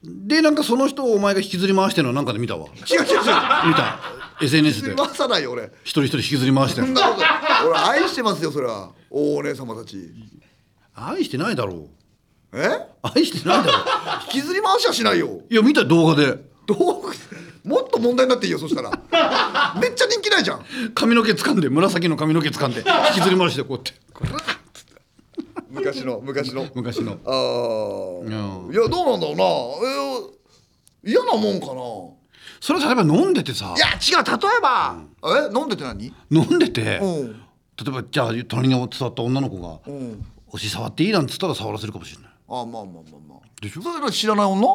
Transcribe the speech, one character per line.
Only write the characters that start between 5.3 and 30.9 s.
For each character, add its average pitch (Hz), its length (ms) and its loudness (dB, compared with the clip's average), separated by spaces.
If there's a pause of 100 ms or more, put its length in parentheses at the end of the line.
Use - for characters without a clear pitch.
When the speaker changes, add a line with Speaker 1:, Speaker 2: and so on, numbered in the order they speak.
Speaker 2:
い 147 60 -2
よ、 123 80 -6
俺。 113 180 -8 (140)
Speaker 1:
一 - 60 -10
人 143 160 2
一 - 20 0
人 - 80 -2
引 113 80 0
き 147 140 -2
ず 127 80 2
り 135 60 4
回 135 160 4
し - 60 -2
て - 60 -2
る。 262 80 0
Speaker 2:
そ 262 40 -2
ん - 20 -2
な 247 80 4
こ - 120 4
と - 60 -4
な 311 60 2
い。 302 40 4 (380)
俺 160 100 4
愛 247 300 2
し - 80 -6
て 262 80 -4
ま 202 100 2
す 147 80 -4
よ、 156 80 -2
そ 139 100 -6
れ 127 60 -2
は。 98 240 -8 (180)
大 147 280 -2
お 143 80 -4
姉 143 100 -6
様 117 220 -12
た 113 80 -14
ち。 90 260 -14 (840)
Speaker 1:
愛 196 280 -4
し - 60 -6
て 127 80 -4
な 180 140 -2
い - 20 -2
だ 123 120 -2
ろ 85 220 -10 (640)
う。 110 60 -10
Speaker 2:
え？ 226 300 -2 (140)
Speaker 1:
愛 294 220 2
し - 160 -6
て - 80 -4
な - 120 4
い 180 40 0
だ - 60 4
ろ - 80 4
う。 - 40 -2 (440)
Speaker 2:
<laughs> - 80 -8
引 269 60 0
き - 20 -6
ず 320 100 -4
り 381 80 0
回 392 200 4
し - 80 0
は 254 40 2
し 233 120 -2
な 202 100 4
い 170 60 2
よ。 120 280 -4
Speaker 1:
い 226 60 0
や、 220 80 8
見 269 100 8
た、 285 120 4
動 160 240 6
画 156 80 6
で。 143 200 4 (300)
Speaker 2:
動 - 340 2
画、 392 120 -10 (520)
も 311 180 0
っ - 60 -8
と - 120 0
問 240 160 4
題 254 100 6
に 254 40 2
な 247 60 6
っ - 40 -6
て 190 60 -2
い - 20 0
い 170 40 0
よ、 151 60 -2
そ 156 80 -6
し - 80 0
た 131 80 -4
ら。 107 80 -8 (480)
<laughs> - 420 -2
め 480 60 2
っ 494 80 -2
ち 508 80 2
ゃ 508 40 4
人 440 140 -2
気 415 100 -2
な 381 100 4
い - 20 0
じ 175 80 -2
ゃ 143 40 -6
ん。 123 100 -14 (320)
Speaker 1:
髪 233 180 4
の 233 80 6
毛 214 80 2
掴 285 220 0
ん 214 80 4
で、 143 80 2
紫 175 400 2
の 156 80 0
髪 156 180 0
の 165 80 2
毛 151 60 0
掴 143 180 -2
ん 123 80 -2
で、 113 60 -4 (340)
引 196 60 2
き - 0 -
ず 185 100 6
り 185 80 4
回 170 140 4
し - 20 -6
て、 135 80 -4
こ 131 120 -6
う - 20 -8
や - 40 -8
っ - 40 -20
て。 - 680 -8 (1200)
Speaker 2:
昔 135 300 -4
の、 123 200 -4
昔 135 300 -6
の。 131 220 -6
Speaker 1:
昔 120 280 -4
の。 101 220 -6
Speaker 2:
あ - 60 -4
ー。 110 880 -2
Speaker 1:
う 104 500 -8
ん。 - 20 -8
Speaker 2:
い 175 40 0
や、 226 120 4
ど 349 160 0
う - 60 2
な 214 60 2
ん 180 40 -4
だ 160 60 -2
ろ 147 60 -6
う 151 40 -6
な。 185 80 2
え 202 1700 -6